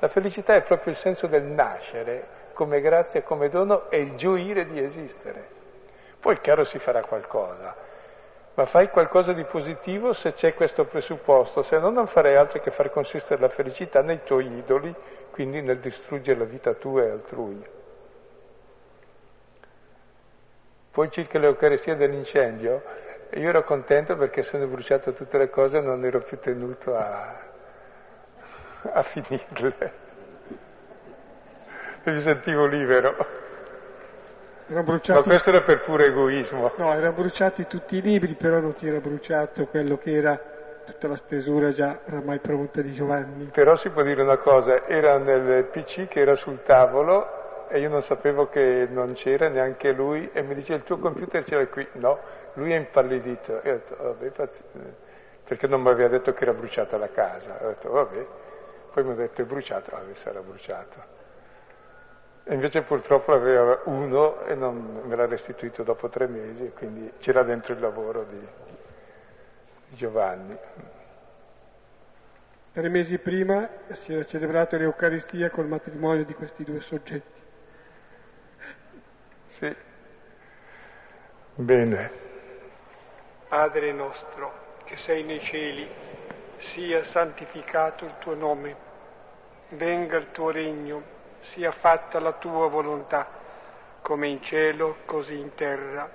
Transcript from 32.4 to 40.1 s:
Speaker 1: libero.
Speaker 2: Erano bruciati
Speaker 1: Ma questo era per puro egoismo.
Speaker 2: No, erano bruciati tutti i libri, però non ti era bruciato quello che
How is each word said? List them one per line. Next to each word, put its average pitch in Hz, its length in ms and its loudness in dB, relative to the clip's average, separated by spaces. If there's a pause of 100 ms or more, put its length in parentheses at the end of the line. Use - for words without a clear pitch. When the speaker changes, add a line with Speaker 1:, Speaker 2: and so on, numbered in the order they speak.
Speaker 1:
libero. 131 720 2 (1300)
Speaker 2:
Erano 165 180 -2
bruciati 165 340 4
Speaker 1:
Ma 139 60 8
questo 180 240 6
era 180 140 8
per 160 200 6
puro 156 220 4
egoismo. 131 720 4
Speaker 2:
No, 165 160 2
erano 160 200 2
bruciati 180 540 0
tutti - 300 -6
i 190 60 0
libri, 185 320 4
però 165 260 2
non 156 140 -2
ti 160 120 -8
era 151 140 0
bruciato 147 680 -2
quello 143 300 -2
che 151 180 -2